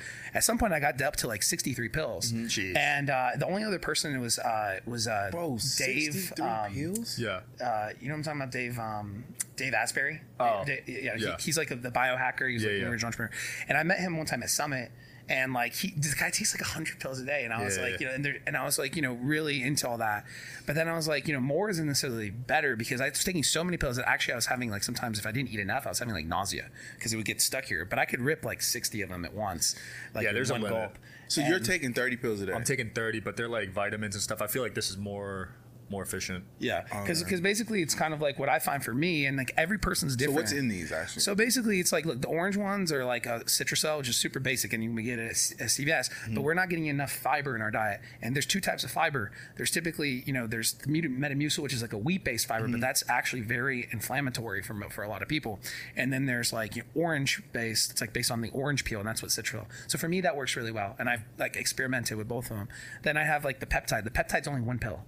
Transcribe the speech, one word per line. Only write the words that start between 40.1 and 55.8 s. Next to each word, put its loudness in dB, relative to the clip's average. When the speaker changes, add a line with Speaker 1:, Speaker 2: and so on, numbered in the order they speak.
Speaker 2:
So 2
Speaker 1:
different. 4
Speaker 2:
what's 2
in 2
these, -2
actually? -2
Speaker 1:
So 4
basically 4
it's 2
like, 4
look, -2
the 2
orange 2
ones 0
are, 2
like, 0
a 0
Citrusel, 2
which -2
is 2
super 0
basic, 0
and 0
you 0
can -2
get -2
it -4
at, 0
at 0
C 2
V 4
S, 2
Speaker 2:
Mm-hmm. -4
Speaker 1:
but 2
we're 2
not 2
getting 0
enough 0
fiber 0
in -2
our -2
diet. 0
And 0
there's 0
two 2
types 0
of -6
fiber. 2
There's -2
typically, 0
you -2
know, 0
there's 0
the -6
Meta-, 2
Metamucil, 0
which -2
is, 0
like, -4
a -2
wheat-based 0
fiber, 0
Speaker 2:
Mm-hmm. 2
Speaker 1:
but 0
that's 2
actually 2
very 0
inflammatory -2
for, -6
for -6
a -4
lot -4
of -4
people. -2